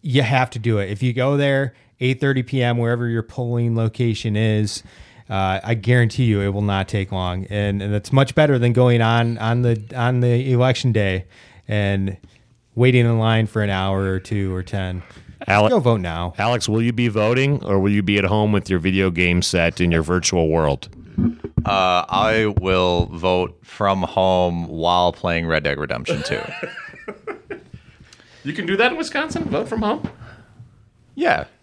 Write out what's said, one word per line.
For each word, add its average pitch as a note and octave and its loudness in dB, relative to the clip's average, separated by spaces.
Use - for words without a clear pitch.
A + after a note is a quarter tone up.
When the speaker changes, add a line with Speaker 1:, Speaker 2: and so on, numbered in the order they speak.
Speaker 1:
You C#3 2
have B2+ 2
to B2 -10
do A2 0
it. G2 -4
If G#2 -6
you B2+ 0
go C3 0
there, C#3 0
eight C3 0
thirty C3+ 0
P C3 -2
M, A#2+ 2
wherever A#2+ 0
your A#2 -2
polling A#2+ -2
location A2+ -2
is, G#2+ 0
uh, F#2+ 0
I A2+ -2
guarantee A#2 2
you G#2 2
it G2+ 0
will G2+ -2
not G2 0
take G2 -4
long, F#2 -4
and, G2+ -2
and G#2 -4
it's G#2 -4
much C3+ 2
better D3 4
than A#2+ 2
going A#2+ 4
on, A#2 2
on A2+ 0
the, A#2 0
on B2 0
the B2 2
election B2+ 2
day F#2+ 0
and G2 -2
waiting B2 4
in A#2 2
line A2+ 2
for G#2+ -2
an G#2 0
hour F#2+ 0
or F#2 -2
two G2 -4
or F2+ -6
ten. F#2 -6
Speaker 2:
Ale- G#3 6
Speaker 1:
Go A#3+ 4
vote A#2 2
now. E2+ -4
Speaker 2:
Alex, A#2 -2
will A2 0
you A#2 0
be A#2+ 0
voting, B2 0
or G2 0
will G2 2
you G#2 2
be G2+ 2
at G2 2
home G#2+ 2
with G2+ -2
your F#2 2
video F#2+ 2
game F2 2
set E2+ 0
in F2 2
your E2 2
virtual E2+ 0
world? D#2 0
Speaker 3:
Uh, F#2 2
I A2 2
will F#2 2
vote F2+ -2
from G2 -2
home F2+ 0
while F2 0
playing E2+ -4
Red D#2 0
Dead C#2+ -2
Redemption D2 -6
two. - -6
Speaker 2:
<laughs> - -14
You C#3+ -8
can E3+ -8
do F#3 -2
that B3 2
in - -8
Wisconsin? D#4+ -4
Vote - -2
from A3 -4
home? A3 -2
Speaker 3:
Yeah. C4 0